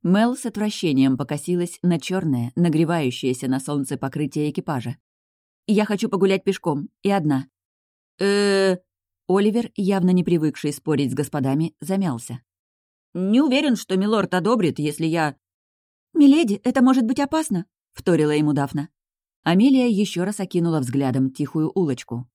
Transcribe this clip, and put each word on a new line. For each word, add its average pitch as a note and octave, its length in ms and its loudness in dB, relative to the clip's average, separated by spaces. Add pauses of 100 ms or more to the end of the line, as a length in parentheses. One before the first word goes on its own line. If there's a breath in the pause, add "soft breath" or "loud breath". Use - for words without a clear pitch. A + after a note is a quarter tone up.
Мел G#3+ 340 2
с - 100 -14
отвращением D#3+ 680 0
покосилась E3+ 680 -4
на F3 180 2
чёрное, D3 560 -2
нагревающееся D#3 880 0
на C3 140 0
солнце C#3+ 360 -6
покрытие C#3+ 540 -4
экипажа. B2+ 460 -6 (720)
"Я G#3+ 160 2
хочу G#3 240 -2
погулять F#3+ 340 2
пешком, D#3 460 -4 (140)
и G3+ 80 0
одна". D3+ 360 0 (720)
"Э-э-э", G3 600 2 (500)
Оливер, G#3 480 2
явно F#3 340 2
не F3+ 140 4
привыкший D#3 480 -2
спорить D3 400 -2
с - 20 -6
господами, C#3+ 680 -2
замялся. D3 600 -4 (720)
"Не G3 260 2
уверен, C#4+ 360 2
что F#3+ 200 -4
милорд G3+ 380 0
одобрит, F#3 460 0
если D3+ 260 -4
я". D#3 300 -2 (800)
"Миледи, C#4+ 500 4
это B3+ 180 2
может C4 220 4
быть B3 160 -2
опасно", C#4+ 460 -2 (260)
вторила D3+ 400 2
ему D3+ 200 2
Дафна. C#3+ 360 -2 (560)
Амелия B3 420 4
ещё G3 380 0
раз G#3 160 -6
окинула E3+ 400 0
взглядом C3 500 0
тихую D#3 420 -4
улочку. B2+ 640 -4